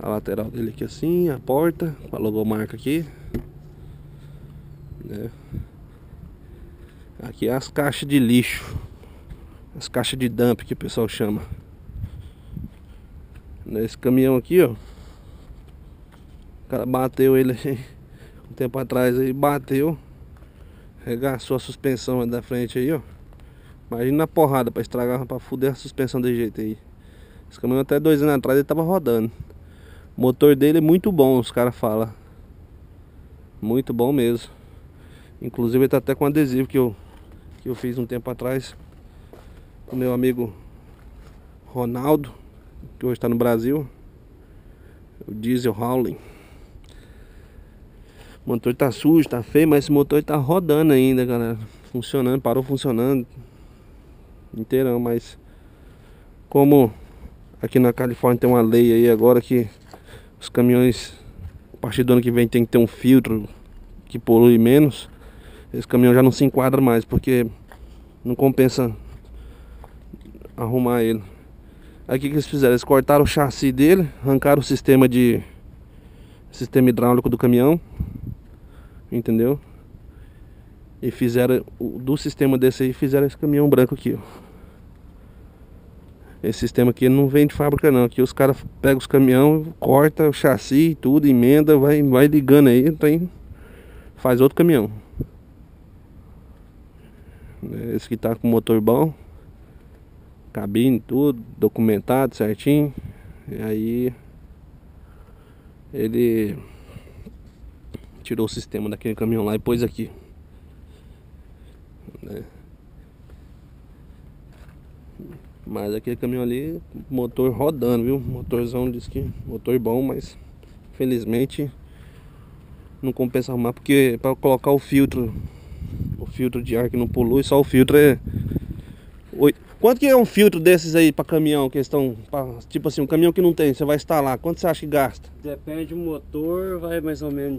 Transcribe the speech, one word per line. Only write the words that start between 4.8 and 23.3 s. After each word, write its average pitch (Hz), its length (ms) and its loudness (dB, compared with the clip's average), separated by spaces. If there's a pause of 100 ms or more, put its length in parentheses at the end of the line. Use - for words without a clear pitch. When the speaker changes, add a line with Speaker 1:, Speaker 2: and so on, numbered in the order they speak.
Speaker 1:
Né? 104 260 -12 (1900)
Aqui 120 260 -8
é 117 60 -2
as 131 140 -8
caixas 143 400 -6
de 143 100 2
lixo, 120 560 0 (1000)
as 143 120 -14
caixas - 300 -6
de 127 100 -4
dump 120 340 0
que - 100 -12
o - 40 -6
pessoal 117 320 -6
chama. 104 340 -6 (2250)
Nesse 110 320 -6
caminhão 131 400 2
aqui, 165 240 2
ó, 127 120 2
o 107 40 -12 (1900)
cara 123 160 -6
bateu 131 520 0
ele 131 160 2 (120)
aí, 139 140 -6 (720)
um - 40 -18
tempo 131 240 -6
atrás 127 400 -2
aí, 131 140 -2
bateu, 143 640 -2 (1080)
regaçou 127 520 -6
a 120 40 -6
suspensão 127 680 -6
da 120 140 -6
frente 123 360 -8
aí, 131 140 -2
ó. 151 80 -6 (880)